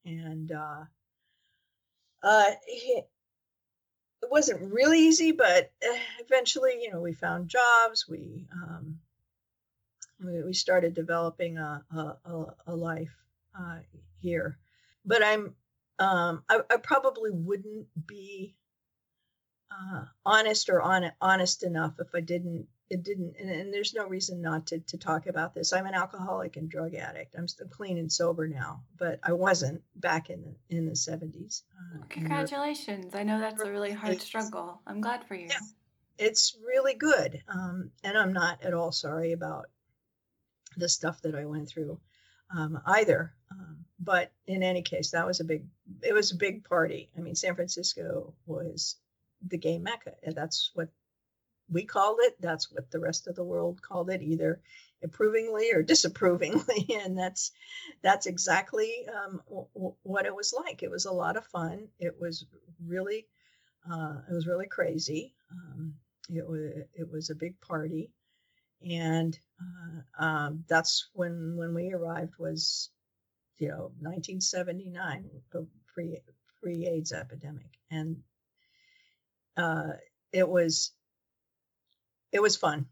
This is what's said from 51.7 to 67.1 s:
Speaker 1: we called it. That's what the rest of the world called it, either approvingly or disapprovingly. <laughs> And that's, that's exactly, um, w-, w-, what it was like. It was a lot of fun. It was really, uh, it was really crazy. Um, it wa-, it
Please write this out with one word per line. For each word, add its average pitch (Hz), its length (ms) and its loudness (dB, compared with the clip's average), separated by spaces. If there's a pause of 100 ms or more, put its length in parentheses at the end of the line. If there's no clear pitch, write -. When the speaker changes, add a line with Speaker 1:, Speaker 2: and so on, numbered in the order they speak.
Speaker 1:
we 180 120 -2
called 214 360 2
it. - 200 6
That's 165 300 -4
what - 200 -10
the 165 100 -4
rest 165 260 -4
of 175 80 -8
the 180 100 -4
world 175 360 -2
called 180 300 -4
it, 185 120 -4
either 160 380 0 (420)
approvingly 220 680 2
or 160 100 4
disapprovingly. 185 1080 4
<laughs> 214 140 0
And 185 140 -6
that's, 185 360 -4 (500)
that's 196 240 4
exactly, 196 840 0
um, 202 400 -10
w-, 190 260 -12
w-, 185 280 -6
what 196 240 0
it 202 80 -4
was 202 180 -4
like. 320 300 -6
It - 80 -6
was 180 160 -4
a 190 60 -4
lot 175 240 0
of 220 100 -6
fun. 175 420 -6 (100)
It 170 220 -6
was 170 240 -8 (420)
really, 190 400 -4 (640)
uh, 156 260 -6 (120)
it 175 40 -4
was 165 140 -2
really 180 200 -2
crazy. 165 680 -4 (160)
Um, 160 440 -12 (340)
it 165 180 -6
wa-, 156 380 -8 (100)
it 165 160 -10